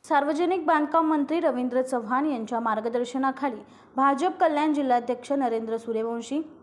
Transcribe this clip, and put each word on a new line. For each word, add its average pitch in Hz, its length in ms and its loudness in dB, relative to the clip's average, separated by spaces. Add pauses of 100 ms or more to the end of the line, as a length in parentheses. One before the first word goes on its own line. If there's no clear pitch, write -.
सार्वजनिक 311 600 2
बांधकाम 311 440 4
मंत्री 302 300 2
रवींद्र 254 420 0
चव्हाण 254 440 -2
यांच्या 233 340 -2
मार्गदर्शनाखाली 240 1000 -2 (340)
भाजप 277 440 2
कल्याण 311 340 2
जिल्हाध्यक्ष 247 580 0
नरेंद्र 226 440 -2
सूर्यवंशी 226 640 -4 (220)